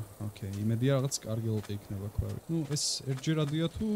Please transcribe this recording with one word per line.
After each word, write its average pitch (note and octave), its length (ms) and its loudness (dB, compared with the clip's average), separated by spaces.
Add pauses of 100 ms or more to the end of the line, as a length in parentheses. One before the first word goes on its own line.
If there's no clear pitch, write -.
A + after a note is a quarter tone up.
(200)
ოკეი, G#2 360 -6
იმედია, A2+ 380 4
რაღაც C3+ 240 2
კარგი A2+ 320 -2
ლოტი G#2+ 240 0
იქნება G#2 360 -6
ქვევრი. G#2 340 -2
ნუ, E3 240 0
ეს C#3+ 160 0 (200)
ერთჯერადია D3+ 640 2
თუ G#3+ 280 -2